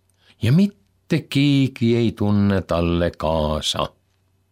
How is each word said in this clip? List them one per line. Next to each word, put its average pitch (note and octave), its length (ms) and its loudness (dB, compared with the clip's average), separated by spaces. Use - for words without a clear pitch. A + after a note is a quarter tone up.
ja A2+ 140 0
mitte - 720 -2
keegi C3+ 720 0
ei A#2 140 0
tunne G2+ 500 0
talle E2+ 500 0
kaasa. D2+ 800 -4